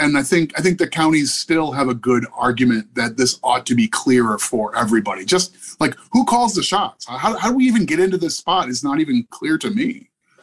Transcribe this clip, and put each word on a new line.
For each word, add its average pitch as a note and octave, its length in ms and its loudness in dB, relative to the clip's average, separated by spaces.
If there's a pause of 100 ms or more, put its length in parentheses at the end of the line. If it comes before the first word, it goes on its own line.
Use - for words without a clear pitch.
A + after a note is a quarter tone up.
and D3 160 2
I C#3 60 2
think, D#3+ 360 0
I D#3 40 -4
think F#3 160 2
the E3 100 0
counties D#3 460 2
still D#3+ 380 -2
have C3 160 0
a B2 60 0
good A#2+ 300 0 (100)
argument A#2+ 600 0
that A2+ 240 -4
this B2+ 240 0
ought B2+ 240 0
to B2 80 0
be A2+ 140 4
clearer A#2 500 2
for G#2+ 360 -4
everybody. A#2 520 0
Just, - 540 -4
like, D#3 160 -2 (160)
who B3 120 4
calls A#3 300 2
the F3 80 -2
shots? F#3 440 -2
How, B2+ 300 -4
how G#3+ 140 -2
do B3+ 60 0
we B3+ 80 4
even A3+ 200 2
get D#3 160 0
into F#3 160 2
this E3 220 -4
spot D#3+ 320 -2
is B2 120 -6
not C#3+ 180 -2
even B2+ 280 0
clear D#3+ 300 -4
to A#2 100 -4
me. A#3+ 380 -4 (360)